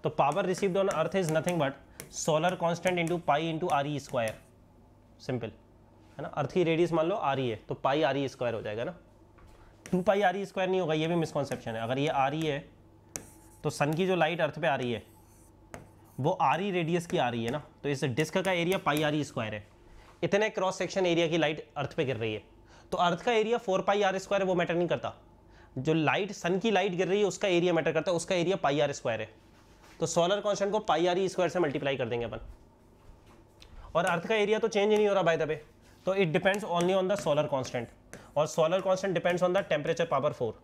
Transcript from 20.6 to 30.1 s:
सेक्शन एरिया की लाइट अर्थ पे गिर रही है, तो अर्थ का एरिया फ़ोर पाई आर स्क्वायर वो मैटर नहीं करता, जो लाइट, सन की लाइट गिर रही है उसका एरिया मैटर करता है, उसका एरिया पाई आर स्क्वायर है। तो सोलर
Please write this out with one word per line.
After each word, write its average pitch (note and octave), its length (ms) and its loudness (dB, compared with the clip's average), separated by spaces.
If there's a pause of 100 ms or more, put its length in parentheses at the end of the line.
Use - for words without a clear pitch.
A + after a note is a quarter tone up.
सेक्शन F#3+ 280 -2
एरिया E3+ 220 4
की E3 100 0
लाइट D#3 400 0
अर्थ C3 180 -6
पे D#3 100 0
गिर B2 120 -4
रही A2 160 -4
है, G#2 100 -8 (480)
तो F#3 60 -4
अर्थ F3 260 2
का B3 80 0
एरिया A3 260 2
फ़ोर F#3+ 240 0
पाई G#3 200 2
आर F#3+ 160 2
स्क्वायर G3 260 0
वो F#3 120 2
मैटर E3+ 200 0
नहीं F3 120 2
करता, B2 260 -2 (640)
जो C#3 160 0
लाइट, D#3+ 380 2
सन F#3 280 -2
की A3+ 120 0
लाइट F#3+ 240 2
गिर E3+ 120 0
रही G3 120 2
है G#3 60 2
उसका F3 220 -2
एरिया F3 260 4
मैटर D#3+ 200 0
करता D#3 180 0
है, E3+ 60 2
उसका F#3 180 -2
एरिया F3 220 2
पाई D3 220 0
आर C#3+ 120 2
स्क्वायर A2+ 300 -4
है। A2 80 -10 (680)
तो E3+ 60 -2
सोलर F3 360 2